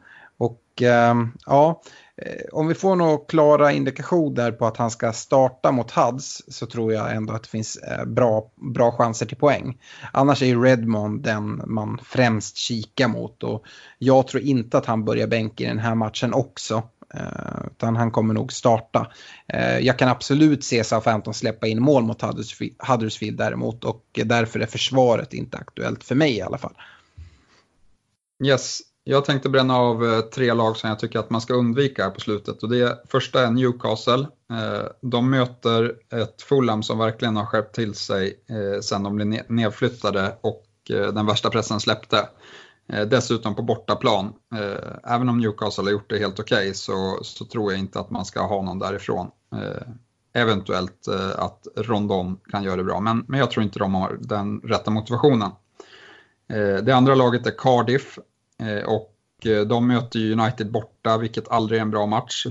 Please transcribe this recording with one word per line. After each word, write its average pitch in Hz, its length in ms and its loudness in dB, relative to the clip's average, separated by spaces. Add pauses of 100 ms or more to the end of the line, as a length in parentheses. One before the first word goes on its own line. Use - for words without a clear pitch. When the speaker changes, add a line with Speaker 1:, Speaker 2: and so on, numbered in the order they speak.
(380)
Speaker 1:
Och, 120 440 -4
ehm, 120 500 4 (140)
ja, 147 360 4 (340)
eh, - 360 -12
om 156 140 -2
vi 165 80 0
får 190 220 2
några 165 200 4
klara 147 560 6
indikationer 135 800 0
på 117 140 -2
att 110 100 -2
han 117 140 0
ska 113 220 -2
starta 131 600 2
mot 120 180 -2
Huds 131 580 0
så 123 180 -10
tror 113 260 -2
jag 110 240 -2
ändå 110 160 -4
att 113 100 -6
det - 60 -20
finns, 110 280 -6
eh, - 280 -8
bra, 110 520 2
bra 120 360 0
chanser 117 340 0
till - 100 -10
poäng. 131 420 0 (340)
Annars 139 300 4
är 127 40 4
ju 120 160 4
Redmond 113 600 2
den 107 440 -4
man 110 380 -6
främst 117 520 0
kikar 120 520 -2
mot 113 340 -6
och 117 220 -6 (340)
jag 131 300 6
tror - 140 -2
inte 131 360 0
att - 80 0
han 113 180 -2
börjar 110 220 0
bänk 110 340 -2
i 123 60 -2
den 117 120 -4
här 113 160 0
matchen 113 400 -2
också. 117 480 -2 (320)
Eh, 50 520 -10
utan 113 300 -2
han 117 140 2
kommer 110 240 2
nog 113 180 -4
starta. 117 600 0 (360)
Eh, 123 300 0
jag 127 200 2
kan 147 100 4
absolut 143 560 2
se 113 200 0
Southampton 110 500 0
släppa 113 320 -4
in 110 160 0
mål 135 200 6
mot 110 200 -2
Huddersfield, 113 560 -6
Huddersfield 113 600 -2
däremot 117 460 -4
och 117 200 -6 (200)
därför 113 360 0
är 107 60 -2
försvaret 123 680 0
inte 123 220 -10
aktuellt - 480 -8
för 127 100 -4
mig 139 220 2
i 92 60 -4
alla - 160 -6
fall. - 160 -12 (1700)
Speaker 2:
Yes, - 360 2 (240)
jag 139 200 2
tänkte 139 240 0
bränna 131 280 2
av, 120 280 2
eh, 113 160 2
tre 117 340 0
lag 113 220 2
som 113 120 -6
jag 107 100 -2
tycker 113 200 -4
att 107 120 -4
man 117 100 -2
ska 120 140 -4
undvika 123 500 2
här 95 60 0
på - 100 -16
slutet. 107 420 -6
Och 110 60 -6
det 123 400 0
första 131 380 0
är 113 40 0
Newcastle. 123 760 0 (260)
Eh, 107 320 -4 (180)
de 123 280 2
möter 120 640 2 (160)
ett - 320 -6
Fulham 117 400 2
som 110 160 -4
verkligen 110 380 0
har 104 80 -2
skärpt 107 300 -2
till 107 200 -4
sig, 98 540 -4
eh, 101 320 -4
sen 101 220 -4
de 101 140 -4
blev 104 120 -2
ne-, 110 200 -4
nedflyttade 107 920 0
och, - 260 -6 (240)
eh, 101 220 0
den 107 140 0
värsta 107 240 0
pressen 110 300 -2
släppte. 107 480 0 (640)
Eh, 104 140 -2
dessutom 113 480 0
på 117 80 -6
bortaplan. 107 680 0 (220)
Eh, 104 600 -6
även 123 140 2
om 120 100 2
Newcastle 104 460 -2
har 98 60 0
gjort 101 200 -2
det 107 80 -2
helt 98 220 -4
okej 98 340 0
så, 95 480 -4
så - 220 -12
tror 104 280 -4
jag 95 60 -2
inte 95 220 -6
att 95 100 -10
man 95 140 -6
ska - 160 -8
ha 95 220 -2
någon 92 160 -6
därifrån. 98 520 -4 (240)
Eh, - 320 -8 (460)
eventuellt, 95 760 -2
eh, 95 360 -4
att - 220 -10 (100)
Rondon 101 640 -2 (100)
kan 101 120 -4
göra 95 140 -2
det 90 80 -2
bra, 92 160 -2
men, 113 280 0
men 139 120 0
jag 120 100 2
tror 110 140 0
inte 101 140 -6
de 98 160 0
har 92 260 -2
den 104 400 -4
rätta 110 300 -2
motivationen. 110 600 2 (1040)
Eh, 101 320 0
det 131 80 4
andra 131 220 6
laget 123 320 4
är 110 120 -2
Cardiff, 123 600 2 (400)
eh, 104 260 -6
och, - 600 -6
eh, 107 140 4
de 117 260 2
möter 120 320 0
ju 110 140 0
United 110 400 0
borta, 110 460 -2
vilket 113 300 -6
aldrig 113 300 0
är 110 40 0
en 107 80 -2
bra 107 160 0
match, 113 440 -2